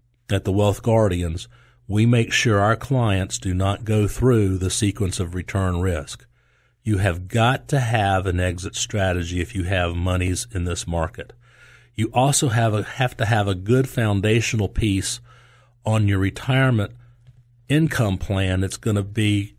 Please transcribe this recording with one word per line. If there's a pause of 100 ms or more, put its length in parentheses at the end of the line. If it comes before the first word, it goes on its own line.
(320)
at
the
Wealth
Guardians, (400)
we
make
sure
our
clients
do
not
go
through
the
sequence
of
return
risk. (580)
You
have
got
to
have
an
exit
strategy
if
you
have
monies
in
this
market. (640)
You
also
have
a,
have
to
have
a
good
foundational
piece (680)
on
your
retirement (720)
income
plan
that's
gonna
be